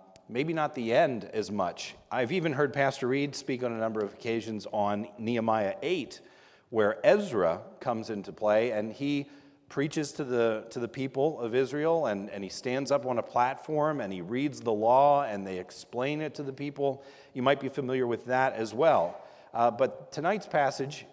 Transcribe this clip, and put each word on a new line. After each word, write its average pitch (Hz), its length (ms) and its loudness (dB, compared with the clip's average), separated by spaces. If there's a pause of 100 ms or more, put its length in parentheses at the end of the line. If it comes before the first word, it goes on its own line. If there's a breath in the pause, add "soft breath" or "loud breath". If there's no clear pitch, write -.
(280)
maybe 143 240 -2
not 151 220 -2
the 113 180 -2
end 127 400 2
as 107 160 -2
much. 95 460 -4 (160)
I've 123 220 -2
even 165 200 0
heard 131 200 0
Pastor 139 340 0
Reed 139 300 0
speak 127 260 -4
on 120 80 -2
a 113 80 -6
number 110 220 -2
of 104 140 -4
occasions 113 580 -4
on 104 340 0 (100)
Nehemiah 110 640 0
eight, 147 400 -4 (500 loud breath)
where 110 360 4
Ezra 143 540 4 (180)
comes 110 320 -4
into 98 220 -6
play, 110 400 2
and 107 200 -2
he 143 360 -2 (400 loud breath)
preaches 151 440 -2
to 160 120 -6
the, 117 460 2
to - 80 -8
the 120 100 -4
people 135 520 -2
of 117 140 -4
Israel, 147 520 2
and, 101 240 -2
and 107 120 -8
he 127 60 -8
stands 127 420 -4
up 139 140 2
on 123 140 0
a 107 40 -2
platform, 143 760 0
and 101 100 -4
he 92 120 -6
reads 120 400 -4
the 113 100 0
law, 135 520 6
and 101 220 -6
they 92 120 -4
explain 135 640 -6
it 151 120 -6
to 151 80 -8
the 135 100 -6
people. 139 520 -4 (300 loud breath)
You 127 80 -2
might 139 180 6
be 135 80 -4
familiar 127 380 0
with 117 180 -2
that 127 300 2
as 110 180 -4
well. 113 480 4 (320 loud breath)
Uh, 117 180 4
but 123 400 -2
tonight's 185 360 -2
passage, 139 680 0